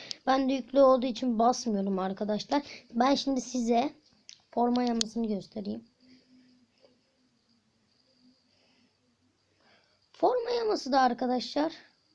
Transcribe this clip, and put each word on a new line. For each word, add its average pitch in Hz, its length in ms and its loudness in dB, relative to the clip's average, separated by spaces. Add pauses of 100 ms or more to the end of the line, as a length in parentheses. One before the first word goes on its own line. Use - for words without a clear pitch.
(260)
Ben 262 220 2
de 262 40 0
yüklü 269 280 0
olduğu 262 260 6
için 226 320 -2
basmıyorum 208 600 0
arkadaşlar. 208 640 -2 (300)
Ben 247 220 2
şimdi 269 260 -2
size 247 520 0 (580)
forma 240 320 0
yamasını 233 440 -2
göstereyim. 208 580 -6 (4000)
Forma 466 380 0
yaması 427 420 -2
da 269 80 4
arkadaşlar 254 720 0 (420)